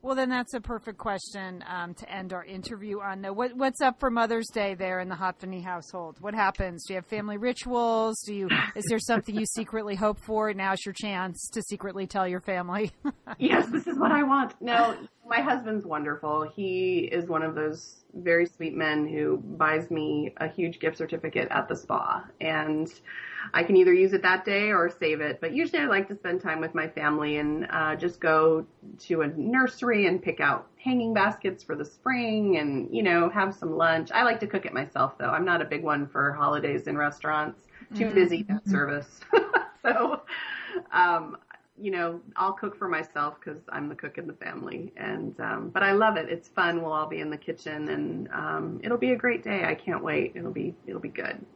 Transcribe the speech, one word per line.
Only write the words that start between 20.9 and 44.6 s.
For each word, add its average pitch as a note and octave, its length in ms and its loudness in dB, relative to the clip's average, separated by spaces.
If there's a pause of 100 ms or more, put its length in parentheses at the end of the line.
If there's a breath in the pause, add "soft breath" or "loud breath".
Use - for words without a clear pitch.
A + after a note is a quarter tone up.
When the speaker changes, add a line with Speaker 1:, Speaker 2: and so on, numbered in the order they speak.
Speaker 2:
certificate D#3+ 540 -4
at - 180 0
the - 80 -2
spa. - 480 -2 (160)
And D#3 500 0 (640 loud breath)
I D#3 120 4
can F#3+ 120 6
either F3+ 160 10
use F#3+ 220 8
it F#3+ 80 2
that F#3 240 4
day G#3 240 2
or B3+ 180 4 (120)
save D#3 200 2
it. D3+ 200 -2
But E3 120 -2
usually D4+ 300 0
I D4 40 0
like G3 220 2
to G#3 60 -6
spend F#3 260 -2
time D#3+ 200 -2
with D#3+ 140 -4
my D#3+ 140 -2
family D3+ 480 0
and, D3+ 320 -2
uh, D#3 280 0
just E3+ 240 -4
go D#3+ 440 6 (360)
to E3 220 0
a D3 40 2
nursery A3 800 2
and F3+ 160 2
pick - 180 -2
out C#3 360 0
hanging A#3+ 360 0
baskets G3+ 520 0
for D#3 120 -4
the D3 80 -6
spring G#3+ 720 0
and, C#3+ 400 0
you A3+ 60 2
know, E3+ 260 6
have G3 260 0
some D#3 220 -4
lunch. D#3+ 360 4
I A#3 100 4
like A#3 180 4
to G#3+ 60 -4
cook F#3+ 200 -2
it - 60 -8
myself, C3+ 460 0
though. - 120 -2
I'm D#3+ 140 2
not F3 160 4
a D3+ 60 -2
big D3 160 -4
one D3 240 0
for C#3+ 260 0
holidays D3 540 0
in D3 100 -2
restaurants. D3+ 640 -2 (340 loud breath)
Too G#3 120 2
Speaker 1:
Mm-hmm. G#3 80 -2
Speaker 2:
busy, F3 300 6
bad G3+ 180 0
Speaker 1:
Mm-hmm. G3+ 80 -2
Speaker 2:
service. C#3+ 500 0 (120)
<laughs> - 500 2
So, C4 400 2 (720 loud breath)
um, E3 440 4 (420)
you G3+ 120 -4
know, F3 300 -2 (160)
I'll F#3+ 180 0
cook G3 240 -8
for - 100 -4
myself D3+ 520 -2
'cause D3+ 180 -10 (120)
I'm D3 180 -6
the D3+ 60 -8
cook D3 240 -10
in E3+ 80 -8
the D#3 60 -10
family. - 640 -10